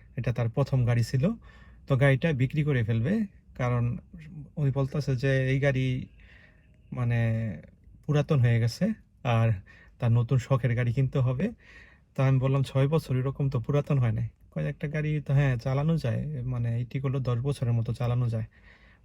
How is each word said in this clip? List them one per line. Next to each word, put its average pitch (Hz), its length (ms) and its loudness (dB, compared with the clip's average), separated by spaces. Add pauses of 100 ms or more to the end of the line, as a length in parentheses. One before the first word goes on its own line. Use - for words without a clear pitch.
(160)
এটা 120 160 -4
তার 117 160 -2
প্রথম 135 360 0
গাড়ি 117 200 2
ছিল। 131 200 -2 (640)
তো 143 100 0
গাড়িটা 135 360 4
বিক্রি 135 320 0
করে 135 200 2
ফেলবে, 117 300 0 (420)
কারণ 123 260 0 (720)
উনি 143 140 2
বলতেছে 139 460 -2
যে 135 160 2 (160)
এই 135 120 2
গাড়ি 131 260 0 (1080)
মানে 120 260 0 (880)
পুরাতন 147 340 2
হয়ে 120 200 4
গেছে, 120 240 0 (400)
আর 113 240 2 (500)
তার 117 140 2
নতুন 120 260 2
শখের 120 360 0
গাড়ি 120 180 0
কিনতে 131 260 0
হবে। 131 280 0 (680)
তো - 80 -14
আমি 135 160 4
বললাম, 135 240 2
"ছয় 135 260 2
বছর 156 280 0
এরকম 135 340 -2
তো 131 100 0
পুরাতন 143 380 0
হয় 117 140 2
নাই।" 113 160 -2 (220)
কয়, 151 160 -6
"একটা 147 220 -6
গাড়ি 151 220 -4 (100)
তো 143 140 -4
হ্যাঁ 135 220 4
চালানো 139 400 0
যায়, 117 240 -2 (220)
মানে 120 260 -4 (120)
এটি 120 200 -6
করলে 135 200 -2
দশ 123 180 -2
বছরের 127 340 -2
মতো 117 200 0
চালানো 120 360 -2
যায়।" 113 180 -4 (580)